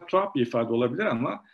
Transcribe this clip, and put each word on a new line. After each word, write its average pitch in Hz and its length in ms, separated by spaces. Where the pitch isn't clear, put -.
tuhaf 196 280
bir - 60
ifade 117 320
olabilir 127 320
ama 127 380